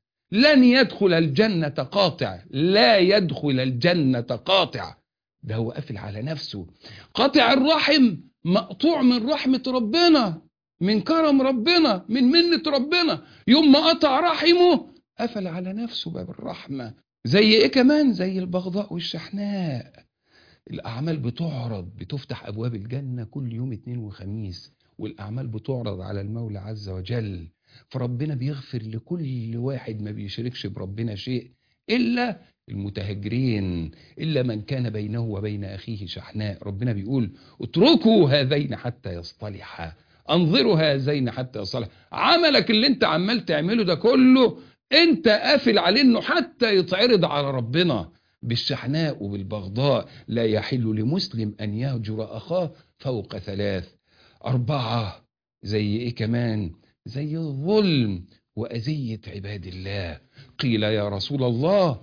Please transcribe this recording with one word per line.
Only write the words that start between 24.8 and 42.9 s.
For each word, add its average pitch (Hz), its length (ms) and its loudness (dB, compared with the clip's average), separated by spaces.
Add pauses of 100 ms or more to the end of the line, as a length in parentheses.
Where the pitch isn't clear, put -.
والأعمال 107 500 -10
بتعرض 110 540 -8
على 98 200 -8
المولى 104 380 -8
عز 104 300 -12
وجل. 92 580 -8 (420)
فربنا 123 460 -6
بيغفر 131 480 -6
لكل 117 720 -8
واحد 120 440 -6
ما 107 100 -8
بيشركش 107 560 -8
بربنا 104 480 -8
شيء 123 360 -8 (380)
إلا 240 500 0 (300)
المتهجرين، 101 1200 -4 (280)
إلا 151 240 -2
من 110 180 -4
كان 123 280 -4
بينه 107 320 -6
وبين 104 420 -6
أخيه 98 420 -10
شحناء. - 600 -8
ربنا 107 260 -4
بيقول: 110 380 -4 (300)
"اتركوا 208 680 6
هذين 143 460 2
حتى 101 380 -8
يصطلحا، 85 800 -12 (360)
انظروا 175 500 4
هذين 139 520 0
حتى 127 280 -8
يصطلحا". 107 300 -6 (220)
عملك 277 600 2
اللي 220 160 4
انت 233 160 2